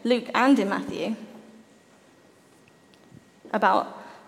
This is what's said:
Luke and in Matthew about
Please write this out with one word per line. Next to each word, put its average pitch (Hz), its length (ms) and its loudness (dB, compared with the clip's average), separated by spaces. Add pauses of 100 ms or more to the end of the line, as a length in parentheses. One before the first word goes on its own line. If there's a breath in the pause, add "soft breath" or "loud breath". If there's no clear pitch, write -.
Luke 240 300 0
and 254 240 4
in 196 100 2
Matthew 190 480 -4 (2250)
about 208 460 2 (300 loud breath)